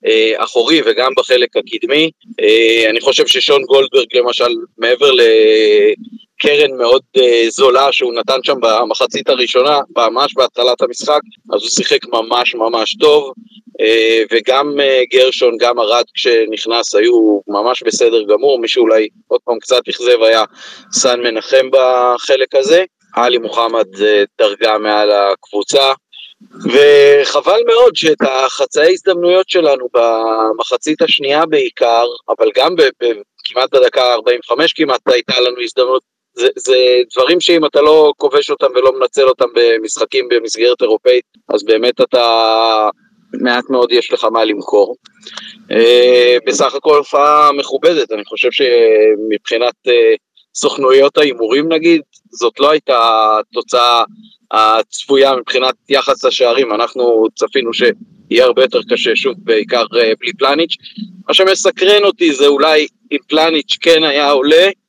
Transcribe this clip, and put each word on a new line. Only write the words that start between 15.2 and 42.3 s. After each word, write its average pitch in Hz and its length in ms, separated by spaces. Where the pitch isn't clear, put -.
גם 120 200
ארד 117 240
כשנכנס 113 840
היו 110 520
ממש 107 360
בסדר 113 400
גמור, 117 360
מי 117 80
שאולי 110 400
עוד - 160
פעם 117 160
קצת 123 300
אכזב 120 320
היה 113 220
סן 123 280
מנחם 120 520
בחלק 127 840
הזה, 147 280
עלי 123 240
מוחמד, 113 640
אה, 104 220
דרגה 110 400
מעל 104 340
הקבוצה, 104 840
וחבל 143 960
מאוד 233 280
שאת 156 260
החצאי 139 720
הזדמנויות 180 560
שלנו 143 440
במחצית 113 1080
השנייה 151 440
בעיקר, 123 600
אבל 110 260
גם 156 200
ב-, 139 280
ב-, 117 180
כמעט 127 300
בדקה 127 400
ארבעים 120 320
וחמש 147 280
כמעט 139 340
הייתה 127 320
לנו 123 240
הזדמנות, 127 380
זה, 120 220
זה - 200
דברים 147 260
שאם 165 240
אתה 147 160
לא 151 360
כובש 143 320
אותם 143 260
ולא 131 240
מנצל 131 280
אותם 127 280
במשחקים 117 720
במסגרת 117 520
אירופאית, 123 420
אז 104 140
באמת 110 380
אתה, 113 880